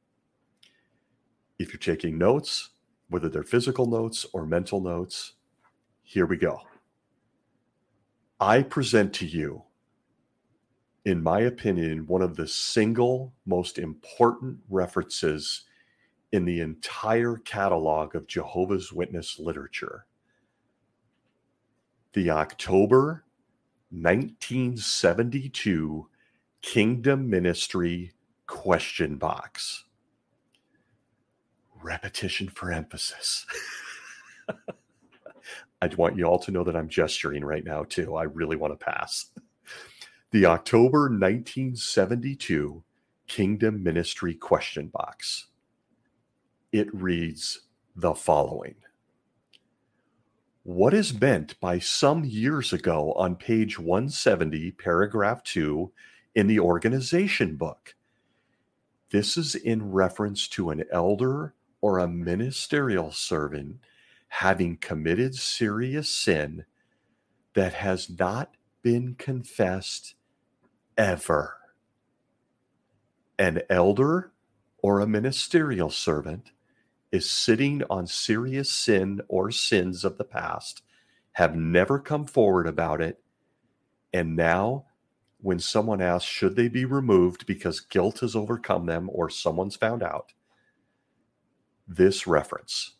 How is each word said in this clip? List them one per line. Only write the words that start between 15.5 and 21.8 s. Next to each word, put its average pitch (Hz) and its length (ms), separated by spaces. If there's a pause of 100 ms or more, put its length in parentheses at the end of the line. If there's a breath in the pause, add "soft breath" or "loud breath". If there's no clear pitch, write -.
in 92 120
the 87 160
entire 113 760
catalog 82 800
of - 120
Jehovah's 90 640
Witness 87 460
literature. - 680 (2000)